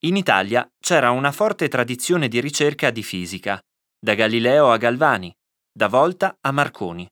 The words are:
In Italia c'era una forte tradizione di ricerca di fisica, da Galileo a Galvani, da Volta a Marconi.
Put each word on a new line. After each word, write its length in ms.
In 140
Italia 520
c'era 320
una 200
forte 380
tradizione 580
di 140
ricerca 500
di 120
fisica, 540
da 180
Galileo 540
a 60
Galvani, 580
da 160
Volta 540
a 100
Marconi. 600